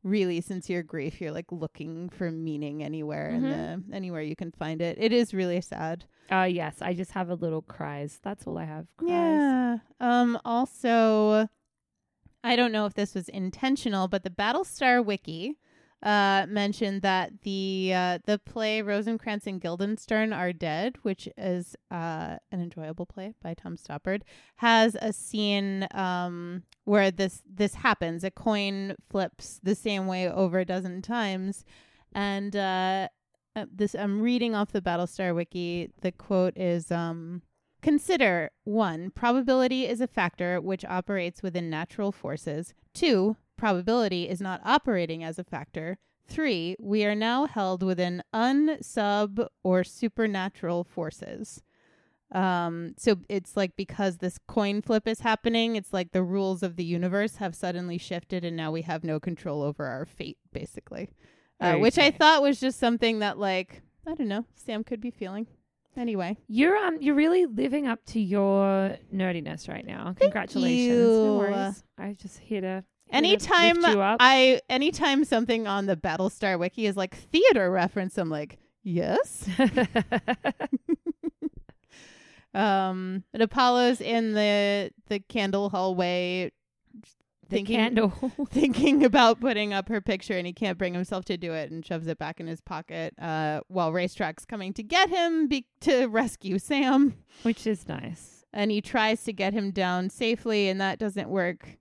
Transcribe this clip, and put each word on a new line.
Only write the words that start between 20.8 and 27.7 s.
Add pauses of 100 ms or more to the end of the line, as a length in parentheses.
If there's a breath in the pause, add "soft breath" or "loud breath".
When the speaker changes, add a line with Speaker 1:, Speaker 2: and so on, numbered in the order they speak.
Speaker 1:
which
is, (140)
uh, (140)
an
enjoyable
play
by
Tom
Stoppard, (340 soft breath)
has
a
scene,
um, (220)
where
this,
this